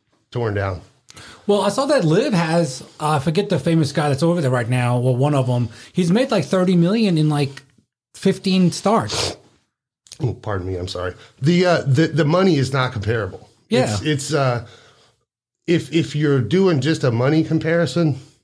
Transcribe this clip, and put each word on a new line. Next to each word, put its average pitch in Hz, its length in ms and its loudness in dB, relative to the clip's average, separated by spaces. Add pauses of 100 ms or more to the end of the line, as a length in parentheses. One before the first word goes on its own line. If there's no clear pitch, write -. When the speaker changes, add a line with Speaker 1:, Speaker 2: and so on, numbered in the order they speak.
(320)
Speaker 1:
torn 117 220 -4
down. 98 260 -4 (680)
Speaker 2:
Well, 202 160 2
I 196 40 0
saw 262 200 -2
that 262 180 2
Liv 208 260 2
has, 165 500 0 (200)
uh, 151 80 0
I 151 100 2
forget 170 300 -2
the 165 100 0
famous 160 320 2
guy 151 160 -2
that's 139 160 0
over 170 160 2
there 139 100 0
right 123 200 -2
now. 123 300 0
Well, 123 180 0
one 143 180 2
of 127 140 0
'em. 123 180 0 (240)
He's 175 220 0
made, 262 180 0
like, 190 140 0
thirty 180 320 2
million 185 400 2
in, 151 100 2
like, 147 360 -2 (500)
fifteen 185 580 0
starts. - 640 -2 (840)
Speaker 1:
Oh, 127 140 -2
pardon 98 340 -6
me. 95 80 -4
I'm 90 120 -6
sorry. 90 280 -8 (260)
The, 175 240 2
uh, 170 220 2
the, 151 200 2
the 160 160 -2
money 170 340 2
is 135 140 -2
not 127 220 -2
comparable. 104 560 -6 (180)
Speaker 2:
Yeah. 233 240 0
Speaker 1:
It's, 101 120 -4
it's, 147 300 -2
uh, 127 340 0 (1000)
if, 170 260 0
if 151 240 -2
you're 147 240 2
doing 165 420 2
just 151 220 0
a 131 80 2
money 139 320 2
comparison 160 760 0 (260)